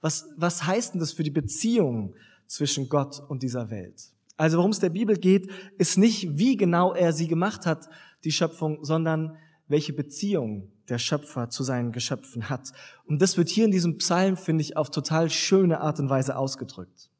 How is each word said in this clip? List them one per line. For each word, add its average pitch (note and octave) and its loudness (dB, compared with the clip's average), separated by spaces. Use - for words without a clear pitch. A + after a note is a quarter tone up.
Was, - -4
was E3+ -2
heißt G#3+ -2
denn F3+ -2
das D#3 -4
für - -4
die D3+ -2
Beziehung C#3+ 0
zwischen C#3 -4
Gott C#3 -2
und C3 -8
dieser B2 -4
Welt? G2+ -12
Also D#3+ 2
worum F3+ 4
es G#3 -2
der F#3 2
Bibel G3+ 2
geht, F#3 4
ist - 2
nicht, F#3 2
wie B3 4
genau F3+ 4
er E3+ 4
sie D#3+ -2
gemacht F3+ 0
hat, - -2
die D#3 -2
Schöpfung, D#3 -2
sondern D#3+ -2
welche D3+ 0
Beziehung C3+ -4
der A#2+ -2
Schöpfer B2+ -4
zu - -6
seinen B2 -2
Geschöpfen A#2+ -8
hat. - -8
Und D3+ 0
das F#3+ 2
wird E3+ 2
hier A3 2
in G#3 6
diesem E3+ 2
Psalm, F#3 2
finde D#3+ 0
ich, - -6
auf D3+ -2
total D#3+ 0
schöne F#3+ 4
Art D3+ -2
und C#3 -2
Weise C3 0
ausgedrückt. - -8